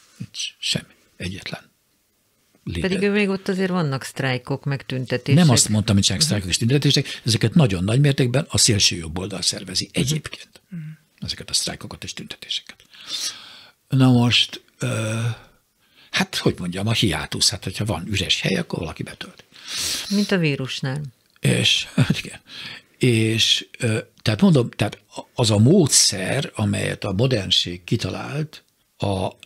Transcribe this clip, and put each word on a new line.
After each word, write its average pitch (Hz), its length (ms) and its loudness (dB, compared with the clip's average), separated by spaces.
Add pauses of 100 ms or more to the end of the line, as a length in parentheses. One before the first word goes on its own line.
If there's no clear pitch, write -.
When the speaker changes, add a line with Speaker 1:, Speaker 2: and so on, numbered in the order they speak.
(180)
Speaker 1:
Nincs - 220 -14 (200)
semmi. - 340 -6 (220)
Egyetlen. 95 460 -10 (1040)
Léte- 85 240 -4
Speaker 2:
Pedig 190 220 0
még 202 200 0
ott 190 180 -4
azért 190 220 0
vannak 156 340 -2
sztrájkok, 131 640 -4
meg 139 200 -4
tüntetések. 127 560 0
Speaker 1:
Nem 165 80 8
azt 113 200 4
mondtam, 107 260 4
hogy 98 80 6
csak 98 120 0
Speaker 2:
Mhm. 95 100 0
Speaker 1:
sztrájkok 95 240 -2
és 85 80 0
tüntetések, 139 680 2
ezeket 113 280 0
nagyon 98 300 4
nagy 110 160 2
mértékben 139 500 2
a - 80 -2
szélső 101 380 2
jobb 82 220 -8
oldal 92 240 -6
szervezi 95 520 -4
Speaker 2:
Mhm. - 100 0
Speaker 1:
egyébként. - 680 -6
Speaker 2:
Mhm. 170 120 -12 (380)
Speaker 1:
Ezeket - 300 -10
a - 40 -6
sztrájkokat - 500 -6
és - 100 -12
tüntetéseket. - 640 -12 (1120)
Na 131 220 6
most, 120 500 2 (180)
ö, 110 400 -4 (920)
hát, - 240 -2
hogy - 240 0
mondjam, 90 280 -4
a 113 40 2
hiátusz, 92 580 0
hát, - 140 -4
hogyha 101 220 -6
van 92 220 -4
üres 87 340 -2
hely, - 140 0
akkor - 240 -4
valaki 78 240 -8
betölti. - 400 -16 (680)
Speaker 2:
Mint 202 220 0
a 202 60 4
vírusnál. 139 640 -2 (380)
Speaker 1:
És, 120 560 0
<laughs> - 280 2
igen. - 160 -18 (580)
És, 113 720 2 (120)
ö, 110 180 0 (240)
tehát - 200 0
mondom, 147 280 6
tehát - 300 -4 (340)
az 113 180 2
a 104 60 4
módszer, 123 1000 4
amelyet 101 480 -2
a 104 100 -4
modernség 95 720 0
kitalált 117 800 -6 (340)
a 95 300 -2 (180)